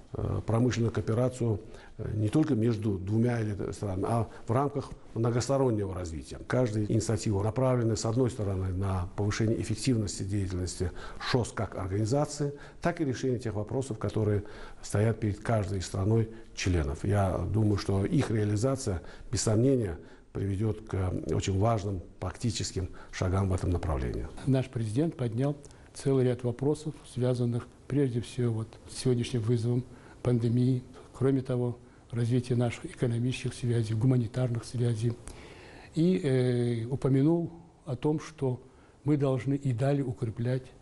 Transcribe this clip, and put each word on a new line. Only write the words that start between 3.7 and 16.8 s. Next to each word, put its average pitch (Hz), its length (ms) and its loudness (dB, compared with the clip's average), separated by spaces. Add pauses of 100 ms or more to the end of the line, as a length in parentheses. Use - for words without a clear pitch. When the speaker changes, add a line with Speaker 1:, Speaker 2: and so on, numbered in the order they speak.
Speaker 1:
странами, 98 340 -2
а 113 200 2 (200)
в - 40 -2
рамках 139 400 0 (220)
многостороннего 117 800 2
развития. 82 540 -8
Каждая 110 380 2
инициатива 104 580 2
направлена, 120 520 2
с - 100 -2
одной 117 240 2
стороны, 95 400 -2
на 92 480 -2
повышение 107 440 2
эффективности 110 640 -2
деятельности 92 680 -2 (280)
шос - 320 0
как - 240 -4
организации, 110 800 0 (280)
так 170 200 0
и 156 40 2
решение 127 340 0
тех 107 160 -4
вопросов, 107 440 -4
которые 104 440 2 (380)
стоят 107 380 2
перед 101 220 -2
каждой 101 400 0
страной 110 480 2 (260)
членов. 80 480 0